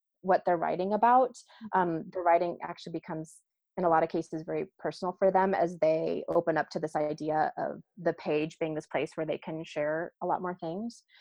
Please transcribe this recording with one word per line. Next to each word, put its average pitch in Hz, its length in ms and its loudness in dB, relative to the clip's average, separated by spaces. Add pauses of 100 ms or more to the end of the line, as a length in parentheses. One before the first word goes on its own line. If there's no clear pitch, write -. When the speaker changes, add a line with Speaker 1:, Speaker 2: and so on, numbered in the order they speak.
(220)
Speaker 1:
what 185 240 2
they're 180 100 4
writing 170 380 -2
about. 240 380 4 (420)
Speaker 2:
Mm-hmm. 190 60 4
Speaker 1:
Um, 165 240 0 (100)
the 185 60 -6
writing 170 420 4
actually 170 300 -10
becomes, 160 420 -8 (420)
in 185 80 0
a 170 60 6
lot 160 120 6
of 165 60 2
cases, 160 360 -4
very 156 220 -4 (120)
personal 180 400 -6
for 190 120 4
them 190 240 4
as 170 260 0
they 160 440 0 (100)
open 165 220 2
up 147 140 -2
to 170 100 -6
this 160 160 -4
idea 151 600 -2
of - 240 -6 (180)
the 165 140 0
page 156 440 -2
being 160 160 -2
this 156 120 -6
place 156 280 -2
where 160 120 -4
they 151 120 -4
can 160 240 -8
share 156 500 -4 (100)
a 175 40 -2
lot 160 140 0
more 180 140 -4
things. 190 480 -8 (180)